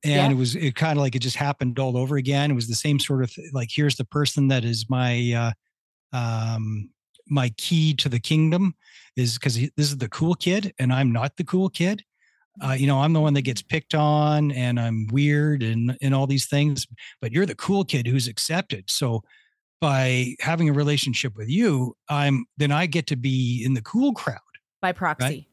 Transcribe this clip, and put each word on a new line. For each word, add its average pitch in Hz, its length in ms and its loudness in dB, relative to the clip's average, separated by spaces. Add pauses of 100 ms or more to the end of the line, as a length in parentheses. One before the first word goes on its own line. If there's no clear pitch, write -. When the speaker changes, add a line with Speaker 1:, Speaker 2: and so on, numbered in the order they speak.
Speaker 1:
And 143 260 4
Speaker 2:
Yeah. - 20 4
Speaker 1:
it 135 40 4
was, 123 180 0
it 147 220 -2
kinda 156 240 2
like, 135 160 0
it 123 60 -2
just 123 140 -4
happened 139 420 -2
all 131 180 -2
over 131 200 -2
again. 139 340 0
It 139 40 2
was 117 140 -2
the 120 60 -4
same 143 260 0
sort 135 240 0
of 120 100 -6
th-, - 180 -16
like, 123 200 -4
here's 147 240 0
the 131 80 -6
person 143 440 0
that 127 160 2
is 113 240 -4
my, 120 440 0 (800)
uh, 123 40 -6
um, 113 760 -4 (380)
my 131 300 0
key 156 360 2
to 139 140 -2
the 117 120 0
kingdom 160 540 2 (420)
is 120 220 0
'cause 123 180 0
he, 123 200 -2
this 147 120 2
is 143 100 -4
the 123 100 -6
cool 165 260 0
kid 190 440 -2
and 127 140 0
I'm 131 200 2
not 117 240 -2
the - 80 -4
cool 185 260 0
kid. 196 340 -2 (580)
Uh, 135 160 0
you 135 80 2
know, 135 140 4
I'm 151 140 4
the 156 60 4
one 151 140 4
that 139 80 2
gets 123 200 -4
picked - 320 -4
on 151 580 2
and 123 280 0
I'm 113 280 -2
weird 147 540 2
and, 113 400 0
and 135 120 2
all 135 140 2
these 135 200 0
things, 143 380 0 (340)
but 113 120 -6
you're 175 140 2
the - 100 -6
cool 196 280 0
kid 120 220 -2
who's 123 220 0
accepted. 110 600 -4
So 117 320 -2 (580)
by 127 600 0
having 165 300 0
a 143 40 2
relationship 139 640 0
with 107 140 -8
you, 147 460 2 (120)
I'm, 143 380 0 (120)
then 143 140 2
I 160 140 2
get 160 220 -2
to 147 80 -2
be 123 480 0
in 131 100 2
the 113 80 -2
cool 254 320 0
crowd. - 260 -8 (420)
Speaker 2:
By 185 100 0
proxy. 156 440 -2
Speaker 1:
Right? 160 160 -16